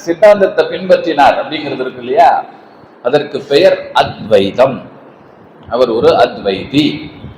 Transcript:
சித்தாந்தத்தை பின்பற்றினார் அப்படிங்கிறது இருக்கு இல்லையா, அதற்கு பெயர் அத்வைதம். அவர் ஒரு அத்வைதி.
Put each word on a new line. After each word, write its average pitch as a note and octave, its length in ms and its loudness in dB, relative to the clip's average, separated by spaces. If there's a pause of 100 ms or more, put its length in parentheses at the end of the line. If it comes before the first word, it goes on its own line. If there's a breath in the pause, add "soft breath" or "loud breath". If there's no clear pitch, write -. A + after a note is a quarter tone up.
சித்தாந்தத்தை F#3+ 640 2
பின்பற்றினார் E3+ 720 0
அப்படிங்கிறது C#3+ 460 -8
இருக்கு B2 200 -12
இல்லையா, C#3+ 260 4 (720)
அதற்கு C#3+ 360 -4 (100)
பெயர் E3+ 280 4 (160)
அத்வைதம். A2 840 0 (920)
அவர் A#2+ 220 0
ஒரு - 260 2
அத்வைதி. G#2 720 -2 (520)